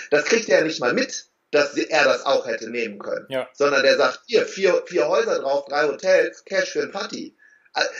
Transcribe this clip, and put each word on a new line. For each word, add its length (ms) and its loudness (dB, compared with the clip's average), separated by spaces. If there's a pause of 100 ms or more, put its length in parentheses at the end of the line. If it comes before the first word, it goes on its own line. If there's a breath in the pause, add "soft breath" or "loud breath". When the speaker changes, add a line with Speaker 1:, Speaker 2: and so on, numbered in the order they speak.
(100)
Speaker 1:
Das 140 2
kriegt 240 0
er 120 4
ja 40 0
nicht 160 -4
mal 140 0
mit, 320 -4 (240)
dass 240 2
sie, 160 -4
er 140 4
das 200 2
auch 220 0
hätte 240 -6
nehmen 300 -6
können. 280 -8
Speaker 2:
Ja. 240 -6
Speaker 1:
Sondern 300 2
der 160 4
sagt, 280 0
„Hier, 200 2
vier, 400 0
vier 220 0
Häuser 320 0
drauf, 280 -2
drei 200 0
Hotels, 580 2
Cash 240 -2
für 140 -4
ein 60 -10
Party.“ 460 -10 (360 soft breath)
Äh, 100 -2 (180)